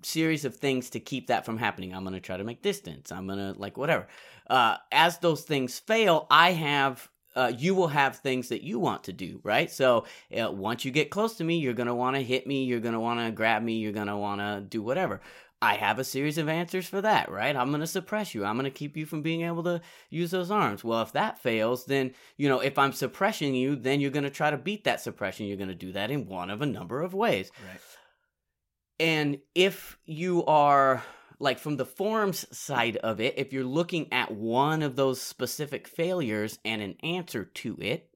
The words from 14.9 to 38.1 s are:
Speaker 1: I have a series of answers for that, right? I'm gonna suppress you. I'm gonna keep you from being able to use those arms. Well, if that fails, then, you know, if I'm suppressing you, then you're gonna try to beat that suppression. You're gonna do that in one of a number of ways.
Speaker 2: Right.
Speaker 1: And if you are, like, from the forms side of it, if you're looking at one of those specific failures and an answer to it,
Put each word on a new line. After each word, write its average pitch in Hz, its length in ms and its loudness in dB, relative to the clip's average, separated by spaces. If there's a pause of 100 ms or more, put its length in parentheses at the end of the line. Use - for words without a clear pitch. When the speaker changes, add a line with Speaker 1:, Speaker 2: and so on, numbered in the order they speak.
Speaker 1:
I 104 100 6
have 107 240 0
a 135 40 -4
series 147 340 -2
of 151 120 -2
answers 170 380 -2
for 196 140 -4
that, 196 300 2
right? 117 240 0
I'm 131 160 2
gonna 151 160 0
suppress 202 480 -4
you. 101 100 -2
I'm 107 100 0
gonna 135 160 -2
keep 147 260 -10
you 156 80 -6
from 156 160 -6
being 165 200 -2
able 170 220 -4
to 170 180 -2 (280)
use 170 220 -2
those 180 200 -2
arms. 143 320 0
Well, 113 180 0
if 107 120 -4
that 190 260 -2
fails, 117 460 0
then, 131 280 0 (240)
you 143 120 2
know, 127 100 4
if 135 180 0
I'm 139 160 4
suppressing 143 640 -2
you, 131 200 0
then 131 240 0
you're 139 120 0
gonna 143 180 -2
try 151 220 0
to 143 60 -2
beat 196 280 -6
that 131 160 0
suppression. 104 460 -6
You're 101 100 -4
gonna 95 180 -6
do 92 180 -10
that 104 180 -4
in 143 160 -2
one 92 220 -8
of 104 120 -6
a 151 40 0
number 104 360 -4
of 180 120 -6
ways. 190 380 0 (160)
Speaker 2:
Right. 92 120 -18 (1200)
Speaker 1:
And 151 400 2 (140)
if - 520 2
you 170 400 0
are, 139 580 6 (360)
like, 139 200 0
from 147 180 -2
the 127 80 0
forms 208 600 0 (120)
side 117 400 0
of 110 220 -2
it, 120 180 2
if 135 140 -4
you're 131 140 -2
looking 160 480 -2
at 123 200 2
one 127 480 2
of 135 140 -2
those 131 260 2
specific 139 640 -6
failures 123 760 -2
and 110 180 -2
an 95 220 -6
answer 165 420 -4
to - 340 -8
it, 123 360 -4